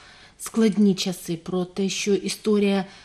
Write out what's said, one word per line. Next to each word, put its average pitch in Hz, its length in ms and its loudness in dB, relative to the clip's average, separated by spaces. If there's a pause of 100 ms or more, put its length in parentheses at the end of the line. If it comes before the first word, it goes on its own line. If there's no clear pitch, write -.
(400)
складні 208 560 2
часи, 180 480 -6
про 180 220 -2
те, 190 240 -4
що 202 240 -2
історія, 196 720 0 (200)